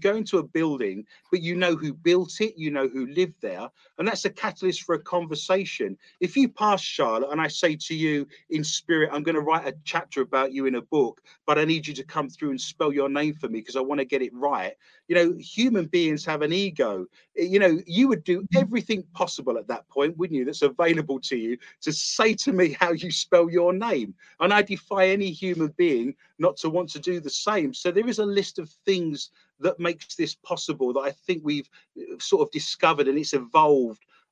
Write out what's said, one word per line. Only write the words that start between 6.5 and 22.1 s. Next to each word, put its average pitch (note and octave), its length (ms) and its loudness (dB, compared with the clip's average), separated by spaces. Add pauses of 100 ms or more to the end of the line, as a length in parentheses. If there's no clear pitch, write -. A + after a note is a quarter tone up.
Charlotte, B2+ 480 0
and D3+ 100 -2
I D#3 100 0
say D#3 260 0
to D3+ 180 -10
you D3+ 340 0 (220)
in D3+ 140 -2
spirit, D3+ 500 0
"I'm D3 80 -4
gonna D#3 180 0
write D3+ 280 0
a C3 160 -6
chapter - 380 -4
about C3+ 320 0
you C3+ 120 -2
in C3 80 0
a A#2+ 80 -2
book, C3 400 0 (240)
but D3+ 140 2
I D#3 60 2
need D#3+ 200 0
you D3+ 80 -8
to C3+ 100 -10
come D3 280 -6
through D3+ 180 -6
and C3 100 -4
spell D3+ 320 -2
your C#3 180 0
name D3 260 -2
for C#3 120 -8
me A2 140 -6
'cause B2 140 -10
I C3+ 60 0
wanna C#3 240 -2
get C3 180 -2
it A#2+ 100 -4
right." B2 400 -2 (340)
You E3 60 -2
know, F3 240 4
human G#3 480 0
beings D#3 400 0
have D3+ 160 -4
an D3+ 100 0
ego. C#3+ 540 -2 (300)
You F3+ 240 2
know, F3 260 6
you G#3 220 4
would G3+ 160 0
do F#3+ 320 0
everything G3+ 480 2 (100)
possible C3 460 -2
at - 80 -10
that A#2+ 200 -8
point, D#3 300 0
wouldn't E3 200 -2
you, B2+ 80 -2
that's D#3 180 -2
available D3+ 580 2
to - 160 -4
you A#2 220 -4 (220)
to - 120 -4
say - 420 0